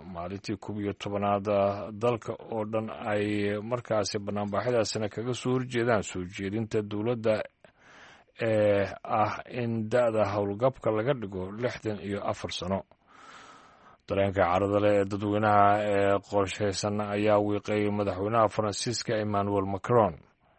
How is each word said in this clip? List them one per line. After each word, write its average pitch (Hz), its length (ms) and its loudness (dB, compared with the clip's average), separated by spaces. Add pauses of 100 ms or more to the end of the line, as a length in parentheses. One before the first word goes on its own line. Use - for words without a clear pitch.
maalintii 92 560 -8
koob 104 200 -8
iyo 101 140 -2
tobanaad 101 540 0 (480)
dalka 117 380 -2 (180)
oo 110 160 -4
dhan 110 240 -4
ay 104 340 -2 (380)
markaasi 110 560 -2
banaanbaxyadaasina 104 880 -2
kaga 120 260 -6
soo 127 220 -2
horjeedaan 120 480 0
soo 92 240 -6
jeedinta 104 560 -4
dowladda 107 520 -2 (1080)
ee 104 480 2 (160)
ah 107 400 0
in 117 420 -4
da'da 113 380 4
howlgabka 104 640 0
laga 110 240 0
dhigo 98 360 -6
lixdan 110 520 -4
iyo 101 160 -4
afar 107 320 -6
sano. 95 280 -4 (1200)
Dareenka 98 400 2
carada 98 360 4
leh 104 140 4
ee 101 140 4
dadweynaha 104 600 4 (120)
ee 101 400 2
qorshaysan 101 800 -2
ayaa 104 380 4
wiiqay 104 480 0
madaxweynaha 104 640 2
Faransiiska 110 640 -4
Emmanuel 101 500 0
Macron. 98 500 2 (440)